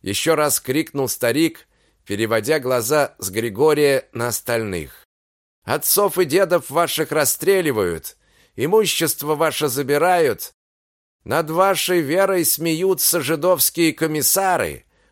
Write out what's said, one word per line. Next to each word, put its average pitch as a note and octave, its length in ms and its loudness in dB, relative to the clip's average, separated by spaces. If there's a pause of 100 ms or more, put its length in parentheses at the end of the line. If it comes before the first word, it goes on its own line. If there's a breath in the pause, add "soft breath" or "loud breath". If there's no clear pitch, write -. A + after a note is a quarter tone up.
ещё G#2 320 0
раз D3+ 260 0
крикнул C#3 480 -4
старик, D3 600 -2 (360)
переводя A2 540 0
глаза B2+ 600 0
с F#2+ 120 -8
Григория C3+ 800 2
на A#2 160 -4
остальных. G#2+ 800 -6 (580)
«Отцов E3+ 540 0
и F#3 60 4
дедов E3+ 460 0
ваших D3+ 420 -2
расстреливают, D3 1040 0 (400 soft breath)
имущество D#3+ 800 0
ваше D3+ 340 0
забирают, C#3+ 840 0 (720)
над D3+ 260 -2
вашей F3+ 500 2
верой F3+ 440 0
смеются E3+ 760 0
жидовские D#3+ 720 0
комиссары, D#3 920 0 (240)